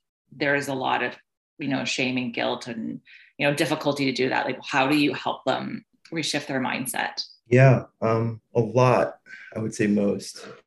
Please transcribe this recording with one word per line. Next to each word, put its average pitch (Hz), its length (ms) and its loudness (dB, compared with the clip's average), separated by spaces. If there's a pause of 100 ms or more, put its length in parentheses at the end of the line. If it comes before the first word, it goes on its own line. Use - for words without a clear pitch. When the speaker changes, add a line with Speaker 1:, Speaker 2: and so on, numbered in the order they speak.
(320)
Speaker 1:
there 143 240 0
is 139 100 -2
a 139 80 -4
lot 127 300 0
of, 120 100 -6 (440)
you 143 100 -6
know, 135 160 -2
shame 127 320 -2
and 123 180 -4
guilt 120 320 -4
and, 117 340 -8 (380)
you 147 80 0
know, 143 80 2
difficulty 143 520 0
to 135 60 0
do 131 180 0
that. 127 160 -2
Like, 131 180 -6
how 135 240 2
do 151 80 2
you 143 160 2
help 127 320 -6
them 127 400 -4 (280)
reshift 151 340 -4
their 135 140 -2
mindset? - 600 -4 (260)
Speaker 2:
Yeah, 127 360 8 (160)
um, 113 400 0 (140)
a 120 60 2
lot, 113 560 4 (380)
I - 40 -8
would 110 160 -4
say 107 120 0
most 101 640 0 (180)